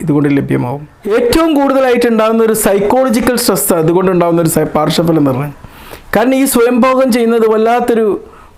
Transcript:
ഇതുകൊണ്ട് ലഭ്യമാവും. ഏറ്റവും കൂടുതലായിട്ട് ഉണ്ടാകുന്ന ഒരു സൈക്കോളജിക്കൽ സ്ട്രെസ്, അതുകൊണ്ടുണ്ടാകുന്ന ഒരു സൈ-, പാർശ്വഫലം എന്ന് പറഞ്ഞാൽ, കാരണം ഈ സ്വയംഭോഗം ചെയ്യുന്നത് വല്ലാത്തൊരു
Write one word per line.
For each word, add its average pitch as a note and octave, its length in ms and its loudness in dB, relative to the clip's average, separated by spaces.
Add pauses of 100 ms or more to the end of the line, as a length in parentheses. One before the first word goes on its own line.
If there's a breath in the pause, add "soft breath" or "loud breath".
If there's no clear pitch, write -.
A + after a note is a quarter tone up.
ഇതുകൊണ്ട് D3 360 0
ലഭ്യമാവും. C3+ 500 -4 (220)
ഏറ്റവും E4 440 0
കൂടുതലായിട്ട് C4 540 0
ഉണ്ടാകുന്ന A3+ 360 0
ഒരു A3 100 2
സൈക്കോളജിക്കൽ A3+ 800 0
സ്ട്രെസ്, G#3 380 0
അതുകൊണ്ടുണ്ടാകുന്ന E3+ 680 0
ഒരു E3 80 0
സൈ-, D#3 180 -2
പാർശ്വഫലം D#3+ 500 0
എന്ന് C#3+ 140 2
പറഞ്ഞാൽ, C#3 200 -6 (640 loud breath)
കാരണം A#3+ 200 2
ഈ C4+ 100 2
സ്വയംഭോഗം B3+ 680 2
ചെയ്യുന്നത് A3+ 360 2
വല്ലാത്തൊരു A3+ 760 0 (360 loud breath)